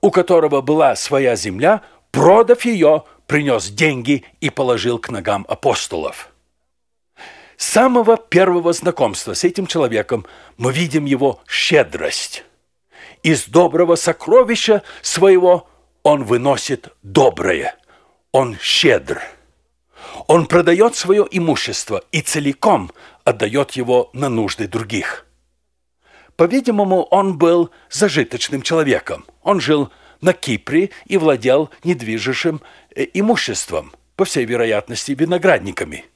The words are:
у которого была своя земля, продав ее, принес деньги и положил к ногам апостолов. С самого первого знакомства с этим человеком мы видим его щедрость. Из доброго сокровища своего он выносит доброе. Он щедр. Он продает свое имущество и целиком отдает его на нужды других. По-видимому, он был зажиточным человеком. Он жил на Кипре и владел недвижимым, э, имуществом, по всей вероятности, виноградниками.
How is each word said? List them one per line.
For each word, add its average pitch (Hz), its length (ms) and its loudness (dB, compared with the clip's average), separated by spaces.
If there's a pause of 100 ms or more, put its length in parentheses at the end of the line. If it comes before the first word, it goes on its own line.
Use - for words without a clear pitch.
у 202 100 4
которого 160 500 2
была 143 340 2
своя 135 400 0
земля, 120 460 0 (300)
продав 214 540 4
ее, 156 400 2 (220)
принес 139 420 -2
деньги 135 560 -2 (160)
и 147 80 -2
положил 120 500 -2
к - 100 -14
ногам 101 380 -4
апостолов. - 840 -4 (1300)
С - 100 -10
самого 233 520 4
первого 175 560 2
знакомства 123 600 -4
с - 100 -6
этим 180 240 -2
человеком 113 580 -2 (320)
мы 123 160 -2
видим 151 320 -2
его 135 420 0
щедрость. - 960 -2 (800)
Из 160 220 0
доброго 170 500 4
сокровища 208 880 2 (180)
своего 180 680 4 (340)
он 147 200 2
выносит 123 680 -2 (140)
доброе. 92 720 0 (560)
Он 123 280 0
щедр. - 640 0 (1040)
Он 165 200 2
продает 175 480 4
свое 196 340 0
имущество 135 840 -4
и 156 100 -4
целиком 143 680 0 (320)
отдает 117 480 -2
его 123 400 0
на 135 160 -6
нужды 110 400 -4
других. 107 600 -8 (1080)
По-видимому, 202 680 2
он 190 340 0
был 170 320 2 (220)
зажиточным 139 720 -4
человеком. 147 600 -2 (180)
Он 185 180 0
жил 139 300 0 (300)
на 175 120 2
Кипре 147 560 -2 (160)
и 190 120 -4
владел 143 520 0 (140)
недвижимым, 127 800 -4 (340)
э, 139 180 -4
имуществом, 180 800 -4 (220)
по 190 100 -2
всей 135 200 -4
вероятности, 117 680 -4
виноградниками. 135 920 -4 (100)